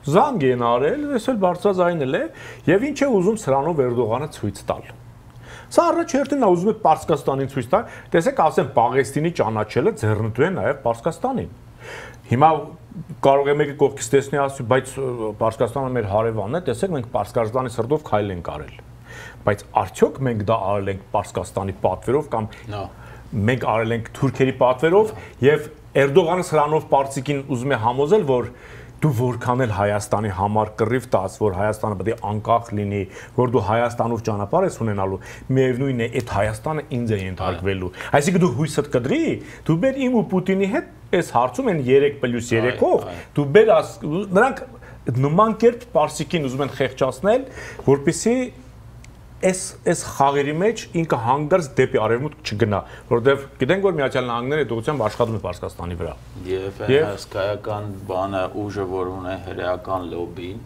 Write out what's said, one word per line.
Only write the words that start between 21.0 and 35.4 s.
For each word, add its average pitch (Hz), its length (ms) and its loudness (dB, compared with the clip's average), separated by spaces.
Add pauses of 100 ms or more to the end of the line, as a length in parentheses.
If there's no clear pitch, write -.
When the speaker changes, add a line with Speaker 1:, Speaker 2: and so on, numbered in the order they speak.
Speaker 1:
Պարսկաստանի 98 680 -4
պատվերով 117 500 0
կամ 110 220 -4 (160)
Speaker 2:
No. 104 160 -10 (580)
Speaker 1:
մենք 110 260 2
արել 113 280 0
ենք 117 180 -6
թուրքերի 131 440 0
պատվերով, 160 580 4 (240)
և 151 320 4 (260)
Էրդողանը 160 500 4
սրանով 151 400 2
պարծիկին 139 600 0
ուզում 131 260 -2
է 123 60 2
համոզել, 143 480 2
որ 127 260 0 (440)
դու 156 160 2
որքան 123 500 0
էլ 117 100 2
Հայաստանի 104 580 0
համար 104 420 0
կռիվ - 340 0
տաս, 95 300 -2
որ 104 180 0
Հայաստանը 104 420 -2
պետք 92 140 -4
է 113 100 -2
անկախ 107 500 0
լինի, 101 300 -4 (300)
որ 123 240 0
դու 120 80 4
Հայաստանով 117 640 0
ճանապարհ 107 420 0
ես - 120 -4
ունենալու, 98 420 -2 (260)